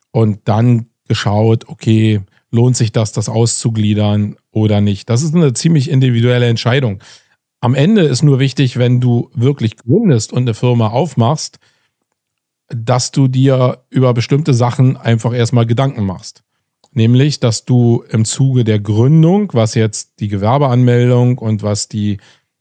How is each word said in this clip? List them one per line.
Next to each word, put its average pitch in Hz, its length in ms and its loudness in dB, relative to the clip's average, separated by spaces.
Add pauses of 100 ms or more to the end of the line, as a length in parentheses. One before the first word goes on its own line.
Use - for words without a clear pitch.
(120)
und 110 340 0
dann 117 420 0 (200)
geschaut, 110 600 0
okay, 110 540 0 (280)
lohnt 120 260 2
sich 113 160 -2
das, 110 200 -2
das 110 180 -6
auszugliedern 104 1080 -2 (140)
oder 104 300 0
nicht? 101 280 -2
Das 117 120 0
ist 160 140 -2
eine 151 180 2
ziemlich 156 380 0
individuelle 123 560 2
Entscheidung. 117 560 -2 (580)
Am 123 140 0
Ende 190 260 2
ist 135 220 0
nur 139 160 4
wichtig, 131 380 -2
wenn 123 220 2
du 120 340 0
wirklich 123 440 -2
gründest 143 560 0
und 123 100 -2
eine 117 100 -2
Firma 117 340 0
aufmachst, 135 720 -4 (1080)
dass 123 440 -4
du 139 160 2
dir 127 640 0
über 127 240 2
bestimmte 139 400 0
Sachen 123 440 0
einfach 117 360 -2
erstmal 117 320 0
Gedanken 120 380 -2
machst. - 400 -10 (500)
Nämlich, 123 460 2
dass 117 260 -2
du 120 440 2
im 110 160 0
Zuge 131 380 0
der 107 160 0
Gründung, 160 720 2
was 113 220 0
jetzt - 440 -4
die 104 100 -6
Gewerbeanmeldung 123 1080 2
und 107 240 -4
was 104 280 -4
die, 104 280 -4 (440)